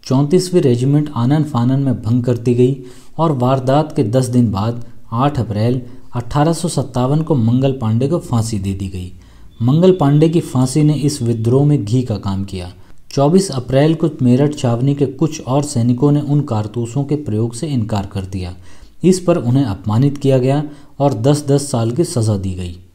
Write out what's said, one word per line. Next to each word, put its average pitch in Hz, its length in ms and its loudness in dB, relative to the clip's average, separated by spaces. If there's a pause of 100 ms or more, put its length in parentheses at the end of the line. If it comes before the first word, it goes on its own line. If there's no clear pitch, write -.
चौंतीसवीं 160 580 2
रेजिमेंट 139 540 2
आनन 131 280 2
फानन 127 360 0
में 135 240 -2
भंग 117 200 0
कर 123 140 0
दी 120 160 0
गई 127 280 2 (360)
और 160 140 0
वारदात 131 640 0
के 143 80 2
दस 120 220 0
दिन 117 260 2
बाद 107 340 -4 (260)
आठ 131 280 0
अप्रैल 113 420 0 (320)
अठारह 147 400 0
सौ 165 140 -4
सत्तावन 131 540 0
को 160 140 0
मंगल 127 360 2
पांडे 120 360 0
को 165 120 0
फांसी 113 400 -2
दे 95 140 -4
दी 95 140 -6
गई। 90 260 -10 (480)
मंगल 160 300 4
पांडे 151 380 4
की 165 100 2
फांसी 131 440 0
ने 151 100 4
इस 139 280 -2
विद्रोह 117 440 2
में 143 200 2
घी 120 160 0
का 117 160 -2
काम 98 260 -4
किया। 92 300 -10 (380)
चौबीस 165 400 2
अप्रैल 135 440 2
को 156 140 0 (120)
मेरठ 131 360 4
छावनी 127 380 0
के 143 100 0
कुछ - 360 -4
और 139 220 0
सैनिकों 123 480 2
ने 147 100 2
उन 143 200 0
कारतूसों 117 600 -4
के 143 120 -2
प्रयोग 117 380 -4
से - 140 -8
इनकार 107 380 -2
कर 98 160 -8
दिया। 92 340 -8 (480)
इस 185 160 4
पर 170 180 2
उन्हें 123 260 2
अपमानित 120 540 0
किया 135 200 2
गया 135 260 2 (360)
और 139 140 2
दस 143 340 0
दस 143 240 0
साल 117 200 0
की 143 120 0
सज़ा 110 340 0
दी 92 160 -4
गई। 87 260 -8 (160)